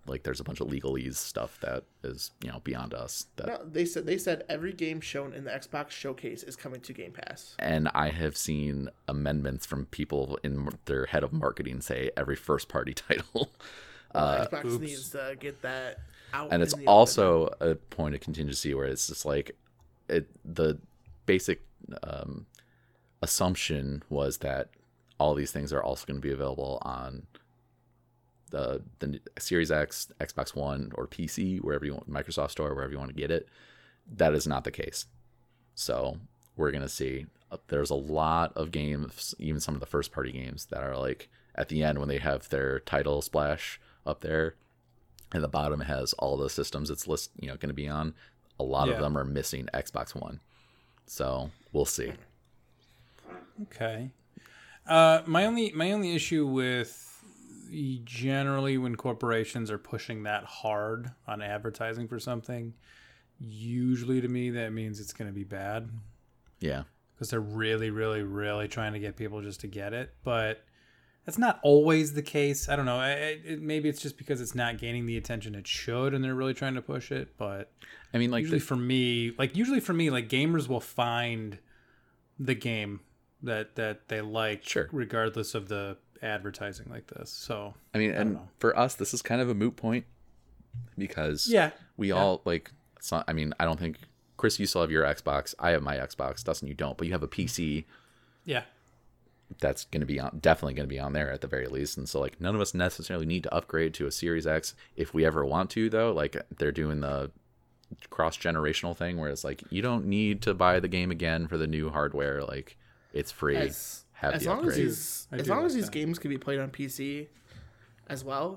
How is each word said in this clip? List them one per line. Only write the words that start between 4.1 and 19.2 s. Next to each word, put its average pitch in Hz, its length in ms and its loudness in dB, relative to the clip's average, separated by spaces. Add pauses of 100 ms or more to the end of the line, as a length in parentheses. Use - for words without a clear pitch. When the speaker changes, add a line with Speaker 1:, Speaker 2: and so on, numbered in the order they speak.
Speaker 2:
said 165 300 -2
every 160 240 -4
game 160 300 -4
shown 139 320 -6
in 139 100 -10
the 127 80 -8
Xbox 143 400 -6
showcase 131 500 -8
is 131 140 -12
coming 127 260 -12
to 127 120 -14
Game - 180 -12
Pass. - 480 -14
Speaker 1:
And 78 300 2
I 76 220 2
have 78 260 0
seen 73 520 -2 (200)
amendments 71 560 0
from 69 220 -4
people 71 540 -2
in 71 120 -2 (140)
m-, - 180 -6
their 65 220 0
head 73 160 2
of 67 100 -2
marketing 67 480 -2
say 64 340 -2
every 69 220 0
first - 320 0
party 65 240 -2
<laughs> - 0 -
title. - 400 0
Speaker 2:
Well, - 160 0 (640)
Speaker 1:
Uh, 139 300 6
Speaker 2:
Xbox 147 200 -4
Speaker 3:
Oops. 120 160 0
Speaker 2:
needs 143 280 -8
to 135 280 -6
get 135 260 -10
that 131 360 -6 (340)
out 147 200 -4
Speaker 1:
and 85 100 6
it's - 100 2
Speaker 2:
in 147 60 -4
the 143 60 -6
open. 101 80 12
Speaker 1:
also 95 680 10
a 80 160 4
point 76 400 -2
of 69 60 -6
contingency 73 520 -2
where 67 140 0
it's 67 200 -2
just - 180 -8